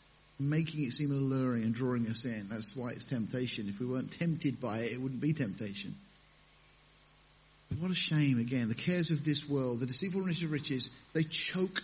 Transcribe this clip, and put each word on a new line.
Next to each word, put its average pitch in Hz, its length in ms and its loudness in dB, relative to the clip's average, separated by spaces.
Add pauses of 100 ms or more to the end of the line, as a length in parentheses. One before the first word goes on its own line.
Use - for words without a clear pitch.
(380)
making 151 460 2
it 117 80 -2
seem 143 180 0
alluring 131 540 2
and 113 100 2
drawing 123 320 0
us 110 180 -2
in. 110 240 -4
That's 107 280 -6
why 120 140 -4
it's - 160 -6
temptation. 117 640 -2
If 101 120 -6
we 127 60 -2
weren't 127 260 -2
tempted 151 480 0
by 110 200 -2
it, 117 120 -2
it 123 80 -6
wouldn't 131 200 -4
be 147 120 2
temptation. 101 640 -4 (1700)
But 147 100 -4
what 185 100 0
a 185 40 2
shame, 147 440 4
again. 120 300 2
The 113 80 0
cares 175 340 2
of 147 140 2
this 151 240 0
world, 127 320 2
the 131 60 2
deceitfulness 175 580 0
of 156 80 0
riches, 135 380 -2 (220)
they 160 120 2
choke 185 600 0